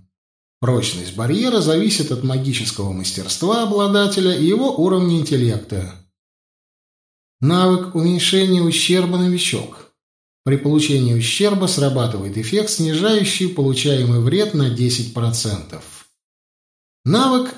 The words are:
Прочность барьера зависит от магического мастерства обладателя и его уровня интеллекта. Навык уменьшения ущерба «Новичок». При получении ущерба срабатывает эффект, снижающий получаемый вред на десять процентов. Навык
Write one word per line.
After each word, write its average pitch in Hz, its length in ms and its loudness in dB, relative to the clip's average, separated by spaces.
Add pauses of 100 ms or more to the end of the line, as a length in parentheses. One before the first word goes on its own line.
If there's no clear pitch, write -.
(600)
Прочность 95 540 -2
барьера 208 440 0
зависит 160 520 0
от 123 120 -4
магического 120 680 -2
мастерства 123 720 -2
обладателя 202 720 2
и 147 100 2
его 233 300 2
уровня 175 440 2
интеллекта. 107 760 -2 (1500)
Навык 180 520 2
уменьшения 180 680 2
ущерба 180 560 2
«Новичок». 180 720 -2 (520)
При 139 140 2
получении 143 580 2
ущерба 190 500 0
срабатывает 113 720 -2
эффект, 202 320 -2
снижающий 185 800 0
получаемый 135 680 0
вред 185 340 0
на 139 160 2
десять 120 460 -2
процентов. 107 920 -6 (960)
Навык 254 540 2